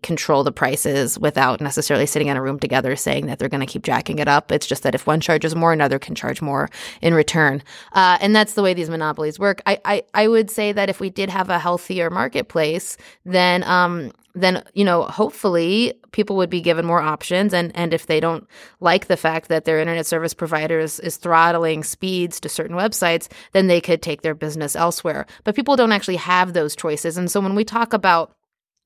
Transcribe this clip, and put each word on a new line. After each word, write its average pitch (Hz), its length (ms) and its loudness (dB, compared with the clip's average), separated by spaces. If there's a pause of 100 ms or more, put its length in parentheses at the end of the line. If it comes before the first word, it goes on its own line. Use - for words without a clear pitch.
control 147 400 0
the 135 80 0
prices 139 640 -2
without 131 440 2
necessarily 143 440 0
sitting 147 220 0
in 139 80 0
a 131 60 -2
room 139 180 -4
together 131 380 -2
saying 139 300 -2
that - 120 -8
they're 156 80 -2
gonna 139 180 -4
keep - 180 -10
jacking 139 360 -2
it 143 80 0
up. 143 240 2
It's - 160 0
just - 160 -4
that 135 100 0
if - 140 -4
one 156 140 2
charges 160 340 0
more, 165 160 4
another 139 280 2
can 156 160 -10
charge - 260 -6
more 143 280 -2 (320)
in 165 120 4
return. 151 500 2 (300)
Uh, 180 260 6
and 208 160 2
that's 214 200 4
the 214 60 2
way 185 120 4
these 170 160 -4
monopolies 156 500 -4
work. 196 260 0
I, 196 200 2
I, 202 180 0 (100)
I 220 140 4
would 220 240 2
say 208 220 -2
that 202 160 0
if 190 100 -6
we 190 100 -6
did 190 200 -4
have 185 200 -4
a 175 80 0
healthier 175 520 -2
marketplace, 156 880 -2 (260)
then, 180 400 2
um, 175 480 0 (260)
then, 185 240 2 (120)
you 202 100 2
know, 175 200 4
hopefully 202 880 0 (180)
people 208 240 -2
would 180 140 0
be 180 100 -2
given 170 260 0
more 170 140 2
options. 180 540 0
And, 175 200 -2
and 170 200 -2
if - 140 -2
they 160 120 2
don't 165 260 -2 (360)
like 180 260 2
the 180 80 2
fact 160 320 -2
that 160 160 0
their 156 160 2
internet 165 260 -2
service 165 280 -2
provider 160 440 -2
is, 160 220 -4
is 170 160 -8
throttling 165 680 2
speeds 180 560 -4
to - 80 -10
certain 170 260 -6
websites, 175 540 -2 (240)
then 190 140 4
they 175 120 6
could 165 220 0
take 151 220 -6
their 156 120 -2
business 151 400 -6
elsewhere. 165 500 -2 (200)
But 208 100 -2
people 277 220 2
don't 226 160 4
actually 190 240 -2
have 180 340 2
those 156 240 -2
choices. 160 420 -4
And 180 140 -2
so 202 80 0
when 196 160 0
we 214 80 2
talk 226 300 -2
about 180 420 2 (500)